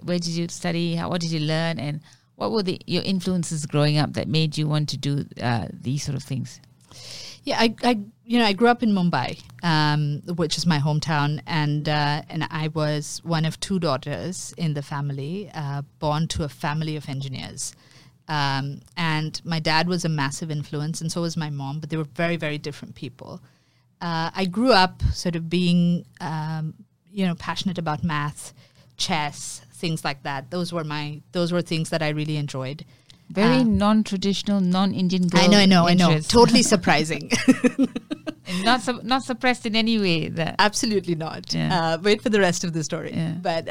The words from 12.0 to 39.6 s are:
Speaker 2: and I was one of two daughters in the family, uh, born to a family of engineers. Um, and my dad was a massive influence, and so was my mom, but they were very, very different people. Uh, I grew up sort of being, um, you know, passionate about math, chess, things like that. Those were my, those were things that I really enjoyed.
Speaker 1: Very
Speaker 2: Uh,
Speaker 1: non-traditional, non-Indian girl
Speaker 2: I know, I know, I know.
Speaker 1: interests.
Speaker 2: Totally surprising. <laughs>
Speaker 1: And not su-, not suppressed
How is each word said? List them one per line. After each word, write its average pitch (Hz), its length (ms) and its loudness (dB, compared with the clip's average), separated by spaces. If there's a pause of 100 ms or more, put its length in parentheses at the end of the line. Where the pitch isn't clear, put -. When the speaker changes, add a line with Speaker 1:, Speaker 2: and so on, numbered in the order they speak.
Speaker 2:
and 156 200 -4
I 156 180 -4
was 151 560 -4
one 160 200 0
of 160 140 -4
two 190 220 -2
daughters 143 760 -4
in 156 180 -2
the 143 80 -4
family, 143 680 -6
uh, 143 300 -6 (160)
born 151 300 0
to - 160 -4
a 143 40 -4
family 156 460 -4
of 147 140 -10
engineers. 131 680 -8 (540)
Um, 139 520 -2 (160)
and 156 480 -2
my 165 140 -4
dad 160 300 2
was 175 160 -2
a 165 40 -2
massive 151 440 -2
influence, 151 480 -6
and 160 100 -4
so 170 120 -4
was 165 140 -4
my 151 140 -4
mom, 143 300 -6
but 151 100 -12
they 160 60 -2
were 160 80 -2 (100)
very, 170 220 0
very 151 220 -4
different - 360 -12
people. - 460 -14 (600)
Uh, 165 340 -2
I 196 100 -2
grew 220 280 2
up 185 300 4 (100)
sort 170 220 -4
of 165 160 -6
being, 175 560 2 (140)
um, 156 540 -6 (360)
you 196 160 -2
know, 170 80 0
passionate 175 440 -4
about 151 260 -2
math, 151 500 -4 (420)
chess, - 680 -4 (100)
things 160 320 -4
like 143 180 -4
that. 135 300 -6
Those 175 200 -4
were 165 120 -4
my, 151 380 -6 (100)
those 175 200 0
were 175 100 2
things 165 280 -2
that 165 120 0
I 151 80 2
really 151 260 -2
enjoyed. 143 480 -6 (460)
Speaker 1:
Very 220 280 4
Speaker 2:
Uh, 254 40 4
Speaker 1:
non-traditional, 202 960 2
non-Indian 185 680 2
girl 180 120 4
Speaker 2:
I 196 60 6
know, 202 120 8
I 196 80 8
know, 180 220 8
I 175 60 6
know. 175 140 6
Speaker 1:
interests. 156 240 2
Speaker 2:
Totally 233 300 8
surprising. 156 720 2
<laughs> - 40 -4 (1040)
Speaker 1:
And 185 200 -4
not 233 180 2
su-, 240 220 -4
not 254 180 0
suppressed 247 440 -2